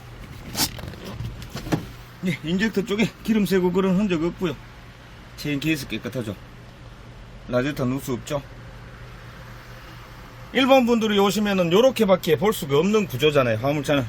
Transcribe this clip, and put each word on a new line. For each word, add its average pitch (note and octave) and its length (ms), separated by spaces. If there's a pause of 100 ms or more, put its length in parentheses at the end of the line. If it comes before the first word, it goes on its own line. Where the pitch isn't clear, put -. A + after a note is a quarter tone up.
(2250)
예, D#3+ 160
인젝터 G3 420
쪽에 G3+ 240 (140)
기름 G#3+ 220
새고 F3+ 280
그런 F#3+ 240
흔적 F3+ 260
없고요. E3+ 320 (800)
체인 D3 240
케이스 D3 280
깨끗하죠. G#2+ 480 (1120)
라제타 C3+ 360
누수 C3 280
없죠. C3+ 280 (2000)
일반 C4 320
분들이 A3 340
오시면은 G3 520
요렇게밖에 F#3+ 640
볼 G3+ 160
수가 C#3+ 260
없는 G3+ 280
구조잖아요. B2+ 500
화물차는 C#3 520